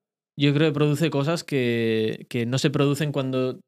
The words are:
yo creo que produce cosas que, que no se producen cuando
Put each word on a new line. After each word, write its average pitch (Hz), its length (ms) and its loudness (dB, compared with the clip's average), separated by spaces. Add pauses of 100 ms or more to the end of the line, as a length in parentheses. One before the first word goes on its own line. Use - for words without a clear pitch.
(400)
yo 143 140 4
creo 156 160 4
que 147 60 -4
produce 151 340 2
cosas 147 340 -2
que, 117 880 0
que 120 160 -2
no 123 120 -2
se 151 120 2
producen 143 420 0
cuando 131 560 -4